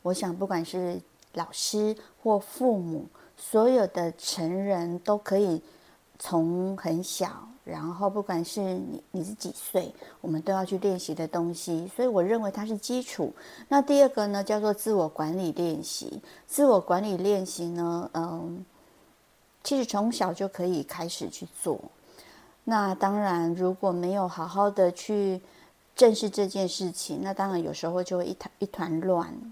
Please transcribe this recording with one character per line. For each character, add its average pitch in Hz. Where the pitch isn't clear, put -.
我 180
想 180
不 190
管 170
是 180
老 170
师 214
或 214
父 226
母， 165
所 220
有 247
的 170
成 -
人 180
都 208
可 196
以 175
从 180
很 170
小， -
然 160
后 180
不 202
管 190
是 -
你， 185
你 180
是 196
几 -
岁， -
我 -
们 156
都 190
要 190
去 185
练 190
习 160
的 160
东 170
西。 170
所 247
以 -
我 202
认 220
为 202
它 208
是 220
基 247
础。 -
那 277
第 277
二 262
个 214
呢， 202
叫 214
做 214
自 214
我 175
管 156
理 175
练 170
习。 -
自 285
我 214
管 180
理 208
练 196
习 175
呢， 170
嗯， 170
其 285
实 262
从 220
小 185
就 190
可 180
以 170
开 170
始 151
去 -
做。 156
那 208
当 196
然， 170
如 185
果 190
没 175
有 196
好 170
好 202
的 196
去 196
正 226
视 214
这 202
件 190
事 180
情， 170
那 196
当 196
然 175
有 156
时 160
候 175
就 180
会 175
一 185
团， -
一 202
团 165
乱。 180